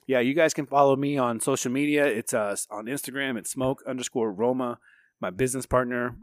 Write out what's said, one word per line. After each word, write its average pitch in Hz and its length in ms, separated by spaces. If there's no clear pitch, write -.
yeah, 127 140
you 123 140
guys 160 200
can 147 120
follow 139 320
me 143 200
on 120 220
social 131 320
media. 147 360
It's, 113 260
uh, 107 140
s-, 101 220
on 110 180
Instagram. 135 500
It's - 140
Smoke 131 360
underscore 120 460
Roma. 120 460
My 98 80
business 127 360
partner, 123 580